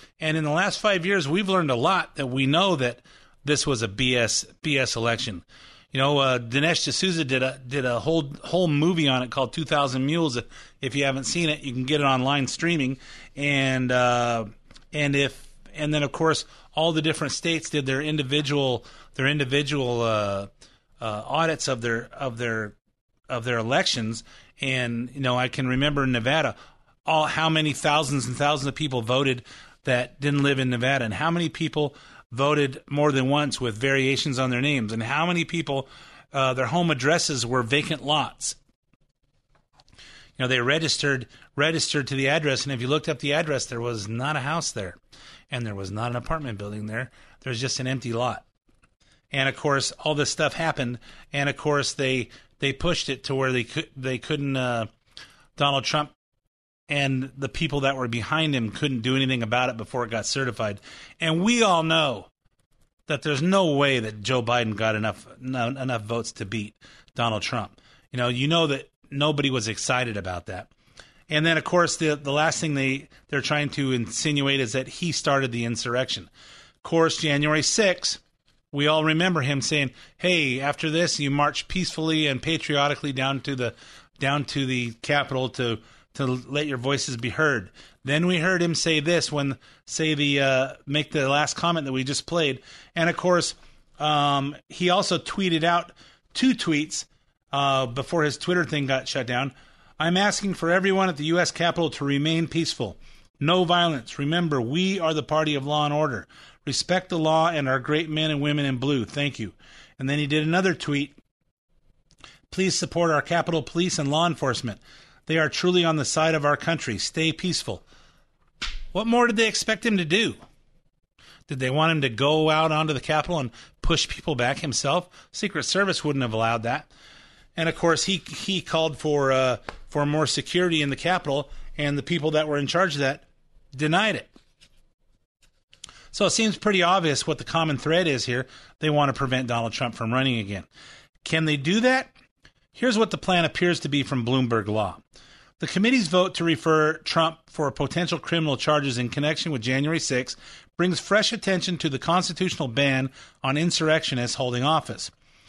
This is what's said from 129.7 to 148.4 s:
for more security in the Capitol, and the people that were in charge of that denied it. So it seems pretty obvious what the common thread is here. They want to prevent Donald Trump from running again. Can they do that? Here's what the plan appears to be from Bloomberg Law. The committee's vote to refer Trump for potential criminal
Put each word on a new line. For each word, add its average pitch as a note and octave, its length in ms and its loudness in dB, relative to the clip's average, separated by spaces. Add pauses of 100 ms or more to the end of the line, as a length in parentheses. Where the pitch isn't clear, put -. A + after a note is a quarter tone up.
for D3 160 0
more D3 220 2
security E3 540 0
in C#3+ 80 0
the C3+ 60 -2
Capitol, D3+ 540 -2 (280)
and C#3+ 200 0
the C#3 60 -2
people D#3 280 0
that D3+ 160 2
were D3 100 0
in C#3 100 0
charge E3+ 280 0
of C#3+ 40 -4
that C#3 240 0 (520)
denied E3 400 2
it. - 140 -10 (1800)
So - 140 0
it E3+ 60 2
seems A3 260 2
pretty G3 240 2
obvious E3+ 460 2
what D#3 100 0
the - 60 -12
common D#3+ 340 0
thread E3 300 2
is C3 180 0
here. B2+ 220 -2 (320)
They D#3 100 0
want D3 200 4
to C3 80 -4
prevent B2+ 300 -2
Donald A#2 260 -2
Trump A#2+ 220 -4
from A2+ 180 -2
running B2+ 260 0
again. G2 240 -6 (600)
Can D#3+ 220 0
they D3+ 120 2
do E3+ 240 2
that? B3+ 280 2 (640)
Here's A#3+ 260 0
what A3 140 2
the E3 60 -4
plan F3+ 280 2
appears F3 360 0
to D3 80 -6
be C#3 140 0
from B2+ 220 -2
Bloomberg A#2 420 2
Law. G#2 340 -2 (580)
The D#3+ 80 -4
committee's A3 420 2
vote F3+ 260 4
to F3 80 -2
refer D#3+ 540 2
Trump D#3+ 500 0
for C#3+ 240 -2
potential D#3+ 480 -2
criminal D#3+ 380 0